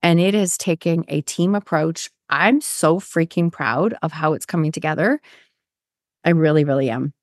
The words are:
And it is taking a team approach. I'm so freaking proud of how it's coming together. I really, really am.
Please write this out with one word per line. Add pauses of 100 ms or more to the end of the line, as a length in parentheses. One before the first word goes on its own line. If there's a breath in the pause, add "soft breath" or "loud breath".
And
it
is
taking
a
team
approach. (180)
I'm
so
freaking
proud
of
how
it's
coming
together. (1000 soft breath)
I
really,
really
am.